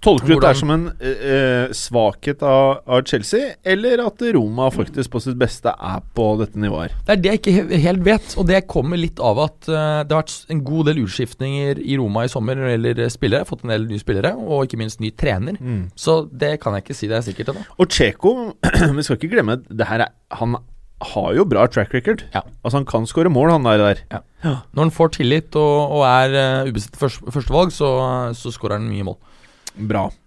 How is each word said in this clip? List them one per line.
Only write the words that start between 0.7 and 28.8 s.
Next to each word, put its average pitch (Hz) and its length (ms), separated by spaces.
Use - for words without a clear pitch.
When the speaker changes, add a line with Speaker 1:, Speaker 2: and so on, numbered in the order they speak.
Speaker 1:
en, 160 120
eh, 127 260
eh, 131 480
svakhet 117 720
av, 135 380
av 123 200
Chelsea, 170 600
eller 226 420
at 214 160
Roma 123 360
faktisk 135 400
på 117 140
sitt 127 160
beste 117 320
er - 300
på 113 140
dette 107 240
nivået 90 320
her? - 60
Speaker 2:
Det - 180
er 185 60
det 185 100
jeg 220 80
ikke 196 160
he-, 185 240
helt 175 240
vet, 214 320
og 190 100
det 190 200
kommer 170 340
litt 165 180
av 117 240
at, 151 240
eh, 151 380
det 147 100
har 160 60
vært 156 140
s-, - 160
en 156 120
god 151 300
del 151 100
utskiftninger 135 760
i 135 180
Roma 113 300
i - 20
sommer 131 300
når 131 80
det 120 80
gjelder, 117 260
eh, 120 140
spillere. 131 320
Fått - 160
en 120 80
del 110 160
nye 107 160
spillere, 113 320
og 151 320
ikke 120 100
minst 110 240
ny 107 80
trener. 135 480
Speaker 1:
Mm. 120 240
Speaker 2:
Så 160 240
det 147 300
kan 104 160
jeg 95 80
ikke - 160
si 104 100
det 110 80
er 120 80
sikkert 107 280
ennå. 202 100
Speaker 1:
Og 180 100
Dzeko, 135 440
<clears throat> 156 380
vi 151 80
skal 127 100
ikke 165 140
glemme, 127 340
det 110 240
her 113 160
er, - 60
han 120 220
har 92 320
jo 170 100
bra 113 220
track 120 300
record. 208 340
Speaker 2:
Ja. - 140
Speaker 1:
Altså, 120 160
han 139 100
kan 117 200
skåre 165 240
mål, 139 240
han 135 100
der, 107 160
der. 104 300
Speaker 2:
Ja. 107 80
Speaker 1:
Ja. 151 100
Speaker 2:
Når 151 100
han 160 80
får 165 240
tillit 151 400
og, 147 400
og 139 80
er, 131 300
eh, 135 340
ubestridt 104 300
først-, - 320
førstevalg, 147 420
så, 143 160
så 120 180
skårer 104 240
han 110 140